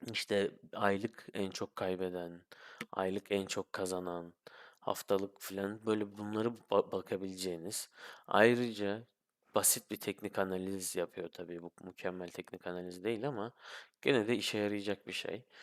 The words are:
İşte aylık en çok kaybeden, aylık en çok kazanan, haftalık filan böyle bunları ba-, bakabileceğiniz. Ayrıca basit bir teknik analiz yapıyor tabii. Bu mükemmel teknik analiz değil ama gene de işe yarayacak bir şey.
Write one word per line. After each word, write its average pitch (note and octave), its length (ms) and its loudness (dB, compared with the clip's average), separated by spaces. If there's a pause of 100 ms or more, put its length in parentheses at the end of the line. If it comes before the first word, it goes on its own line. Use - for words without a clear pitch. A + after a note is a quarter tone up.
(120)
İşte G2+ 380 2 (220)
aylık G2+ 640 0
en G2 160 0
çok - 260 -6
kaybeden, F2+ 640 -2 (520)
aylık F#2+ 400 0
en G2 140 2
çok - 260 -4
kazanan, F2+ 600 -4 (480)
haftalık G2 600 0
filan G2+ 460 -4
böyle G#2 320 0
bunları G#2+ 300 0
ba-, G2+ 440 2
bakabileceğiniz. F#2 960 -4 (360)
Ayrıca A2 760 6 (520)
basit - 360 4
bir G#2 60 -4
teknik G2+ 420 -4
analiz F#2+ 580 -2
yapıyor E2+ 320 -4
tabii. F2 340 -10
Bu F2 80 -10 (120)
mükemmel F2+ 460 -8
teknik - 380 -12
analiz F2+ 380 -6
değil A#2 240 -2
ama A#2 240 -6 (500)
gene A#2 260 6
de A#2+ 80 4
işe G#2 220 0
yarayacak G#2 480 0
bir F#2 60 -8
şey. G2 300 -6 (200)